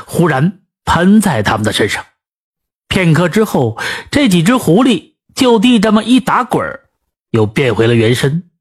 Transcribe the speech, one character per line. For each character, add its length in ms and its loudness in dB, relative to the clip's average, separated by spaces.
忽 220 0
然 320 -2
喷 360 2
在 220 -2
他 140 -2
们 80 -6
的 80 -4
身 160 -2
上。 160 -10
片 240 0
刻 160 2
之 160 0
后， 320 -2
这 180 0
几 140 2
只 140 2
狐 280 2
狸 300 -2
就 240 2
地 220 2
这 120 0
么 120 0
一 160 2
打 240 -2
滚 180 -4
儿， 260 -12
又 140 0
变 300 -2
回 140 0
了 60 2
原 200 2
身。 300 -2